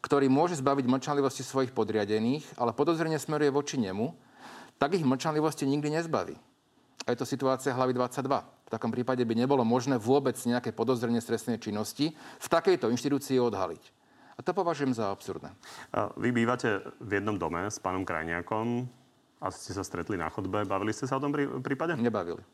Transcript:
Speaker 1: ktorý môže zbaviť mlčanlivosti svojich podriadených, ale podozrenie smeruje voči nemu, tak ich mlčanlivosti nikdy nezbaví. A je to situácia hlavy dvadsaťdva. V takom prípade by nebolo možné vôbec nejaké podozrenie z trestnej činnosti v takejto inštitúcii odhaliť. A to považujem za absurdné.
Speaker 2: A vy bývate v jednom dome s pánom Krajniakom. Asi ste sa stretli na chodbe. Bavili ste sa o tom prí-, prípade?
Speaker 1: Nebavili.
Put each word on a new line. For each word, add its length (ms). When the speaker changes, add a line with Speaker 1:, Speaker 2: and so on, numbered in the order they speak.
Speaker 1:
ktorý 240
môže 320
zbaviť 320
mlčanlivosti 560
svojich 240
podriadených, 880
ale 160
podozrenie 480
smeruje 320
voči 240
nemu, 320
tak 160
ich 80
mlčanlivosti 640
nikdy 320
nezbaví. 320
A 80
je 80
to 80
situácia 480
hlavy 160
dvadsaťdva. 480
V 320
takom 160
prípade 320
by 160
nebolo 240
možné 400
vôbec 320
nejaké 240
podozrenie 480
z 80
trestnej 320
činnosti 560
v 320
takejto 400
inštitúcii 480
odhaliť. 460
A 80
to 80
považujem 480
za 160
absurdné. 400
Speaker 2:
A 240
vy 160
bývate 480
v 240
jednom 160
dome 320
s 80
pánom 240
Krajniakom. 880
Asi 160
ste 160
sa 80
stretli 320
na 160
chodbe. 320
Bavili 240
ste 160
sa 160
o 0
tom 80
prí-, 320
prípade? 400
Speaker 1:
Nebavili. 400